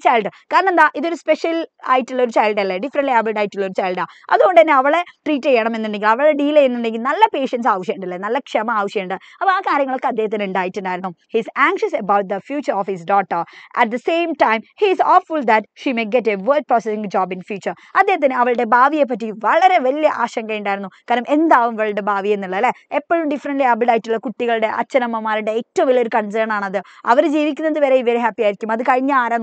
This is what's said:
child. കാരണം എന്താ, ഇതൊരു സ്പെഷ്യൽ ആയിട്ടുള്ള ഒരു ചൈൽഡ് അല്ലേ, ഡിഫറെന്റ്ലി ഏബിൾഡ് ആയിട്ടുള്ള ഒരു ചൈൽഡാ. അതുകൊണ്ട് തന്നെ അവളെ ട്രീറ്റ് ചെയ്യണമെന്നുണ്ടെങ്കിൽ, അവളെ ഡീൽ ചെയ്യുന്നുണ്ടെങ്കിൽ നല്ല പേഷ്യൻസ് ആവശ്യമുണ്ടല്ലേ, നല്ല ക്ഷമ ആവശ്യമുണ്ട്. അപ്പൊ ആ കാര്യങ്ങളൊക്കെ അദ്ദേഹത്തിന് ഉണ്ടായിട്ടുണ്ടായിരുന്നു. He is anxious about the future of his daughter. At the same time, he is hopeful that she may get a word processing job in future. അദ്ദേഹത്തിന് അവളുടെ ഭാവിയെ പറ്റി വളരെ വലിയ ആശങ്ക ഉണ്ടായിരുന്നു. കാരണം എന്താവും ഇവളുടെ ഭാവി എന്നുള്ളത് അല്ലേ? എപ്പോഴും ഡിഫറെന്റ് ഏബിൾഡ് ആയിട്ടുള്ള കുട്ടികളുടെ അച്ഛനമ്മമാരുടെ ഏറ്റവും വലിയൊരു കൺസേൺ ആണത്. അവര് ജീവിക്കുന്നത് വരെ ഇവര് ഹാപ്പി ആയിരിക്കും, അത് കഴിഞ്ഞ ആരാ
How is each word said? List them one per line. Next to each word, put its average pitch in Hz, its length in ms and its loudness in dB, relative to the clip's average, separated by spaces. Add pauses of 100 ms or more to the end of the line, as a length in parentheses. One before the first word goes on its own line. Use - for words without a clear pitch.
child. 233 220 4 (260)
കാരണം 359 200 4
എന്താ, 320 140 6 (120)
ഇതൊരു 330 220 -4
സ്പെഷ്യൽ 330 360 0 (360)
ആയിട്ടുള്ള 254 320 0
ഒരു 233 120 -4
ചൈൽഡ് 214 260 2
അല്ലേ, 190 220 -2
ഡിഫറെന്റ്ലി 277 340 -2
ഏബിൾഡ് 220 220 -2
ആയിട്ടുള്ള 196 280 -2
ഒരു 190 100 -10
ചൈൽഡാ. 185 260 -2 (300)
അതുകൊണ്ട് 370 260 6
തന്നെ 311 180 6
അവളെ 294 220 2 (260)
ട്രീറ്റ് 294 220 0
ചെയ്യണമെന്നുണ്ടെങ്കിൽ, 220 640 0
അവളെ 294 260 4
ഡീൽ 294 180 2
ചെയ്യുന്നുണ്ടെങ്കിൽ 233 500 0
നല്ല 339 140 2 (120)
പേഷ്യൻസ് 254 400 -2
ആവശ്യമുണ്ടല്ലേ, 185 500 -6
നല്ല 233 140 -2 (100)
ക്ഷമ 220 200 -2 (120)
ആവശ്യമുണ്ട്. 190 360 -4 (240)
അപ്പൊ 381 160 2
ആ - 20 0 (100)
കാര്യങ്ങളൊക്കെ 269 440 -2
അദ്ദേഹത്തിന് 214 360 -2
ഉണ്ടായിട്ടുണ്ടായിരുന്നു. 185 600 -4 (240)
He 226 100 2
is - 40 -12 (200)
anxious 370 340 -2
about 202 300 0
the 196 160 -4
future 277 320 -4
of 196 120 -4
his 170 200 -8
daughter. 190 280 0 (420)
At 233 120 0
the 247 160 -6
same 339 220 0 (120)
time, 226 160 0 (220)
he 415 120 4
is 277 60 -4 (100)
hopeful 330 300 2 (120)
that 214 120 4 (180)
she 285 160 -2
may 226 80 -2 (100)
get 233 180 2
a - 20 -4 (120)
word 285 240 2
processing 214 340 -2 (100)
job 185 200 -2
in 185 140 -12
future. 190 260 -6 (260)
അദ്ദേഹത്തിന് 302 400 2
അവളുടെ 240 320 0
ഭാവിയെ 277 380 4
പറ്റി 220 180 -6 (160)
വളരെ 349 320 4 (100)
വലിയ 302 220 2 (140)
ആശങ്ക 226 360 -6
ഉണ്ടായിരുന്നു. 202 320 -4 (160)
കാരണം 240 280 -2
എന്താവും 269 420 4
ഇവളുടെ 208 320 -2
ഭാവി 202 260 0
എന്നുള്ളത് 196 240 -4
അല്ലേ? 233 120 2 (280)
എപ്പോഴും 339 340 -2
ഡിഫറെന്റ് 277 380 -2
ഏബിൾഡ് 240 220 2
ആയിട്ടുള്ള 226 340 -2
കുട്ടികളുടെ 226 420 -4 (120)
അച്ഛനമ്മമാരുടെ 220 720 -4 (100)
ഏറ്റവും 311 300 -2
വലിയൊരു 247 260 0
കൺസേൺ 220 400 -4
ആണത്. 196 220 -4 (320)
അവര് 302 240 2
ജീവിക്കുന്നത് 302 500 -2
വരെ 262 180 4
ഇവര് 233 200 0
ഹാപ്പി 226 220 -2
ആയിരിക്കും, 208 280 -4
അത് 226 140 -6
കഴിഞ്ഞ 262 240 2 (100)
ആരാ 233 200 -2